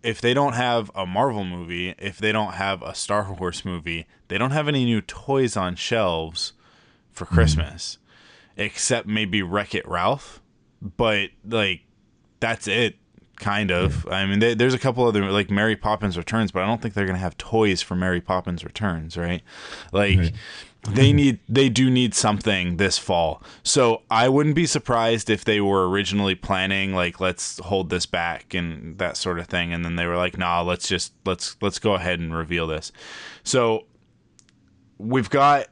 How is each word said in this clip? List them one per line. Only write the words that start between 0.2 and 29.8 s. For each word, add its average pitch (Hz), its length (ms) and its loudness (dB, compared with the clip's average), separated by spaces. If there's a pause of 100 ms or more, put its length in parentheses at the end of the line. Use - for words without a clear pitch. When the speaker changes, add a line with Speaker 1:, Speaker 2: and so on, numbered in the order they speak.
Speaker 1:
don't 139 200 2
have 120 420 0
a 98 100 -4
Marvel 104 400 0
movie, 87 540 -6
if 95 180 -8
they 107 140 0
don't 107 220 -2
have 95 280 -4
a - 140 -12
Star 101 380 -2
<laughs> 85 60 -12
Wars 87 240 -6
movie, 82 440 -8 (200)
they 95 120 -4
don't 127 100 0
have 147 180 0
any 139 180 0
new 113 160 2
toys 135 540 -2
on 92 200 -2
shelves 85 800 -2 (580)
for - 140 -10
Speaker 2:
Mm-hmm. - 100 -2
Speaker 1:
Christmas, 78 600 2 (600)
except 107 500 -2
maybe 104 360 0
Wreck-It 98 440 -2
Ralph. 90 540 -2 (400)
But, 104 480 0 (180)
like, 104 340 0 (580)
that's 113 280 -2
it, 107 280 0 (400)
kind 104 340 -2
of. 90 380 0
Speaker 2:
Yeah. 90 80 -4
Speaker 1:
I 95 100 0
mean, 101 140 2
they, 117 160 4
there's 127 180 4
a 127 60 -2
couple 127 260 2
other, 104 260 2
like, 98 200 0
Mary 104 240 2
Poppins 104 420 -2
Returns, 156 340 -2
but 92 120 -2
I - 20 0
don't 117 160 -2
think 110 140 -6
they're 101 100 0
gonna 92 140 -2
have 92 180 -6
toys 107 460 2
for 90 120 -6
Mary 90 260 0
Poppins 90 420 -4
Returns, 82 540 -6
right? 87 260 -4 (480)
Like, 98 260 4
Speaker 2:
Right. 85 160 2 (560)
Speaker 1:
they 135 240 6
Speaker 2:
<laughs> 147 80 6
Speaker 1:
need, 131 260 4
they 135 220 4
do 127 220 4
need 123 240 2
something 95 600 0
this 98 200 2
fall. 82 460 0 (180)
So 120 480 4
I 120 200 4
wouldn't 147 260 4
be 170 100 2
surprised 117 640 0
if 107 160 2
they 104 160 2
were 98 260 4
originally 98 460 0
planning, 95 600 -2
like, 87 240 -2
"Let's - 400 -2
hold 90 320 -2
this 90 160 -2
back," 85 480 -4
and 82 420 -6
that 90 200 -4
sort 90 200 -4
of 85 80 -8
thing. 85 280 -2
And 85 120 -4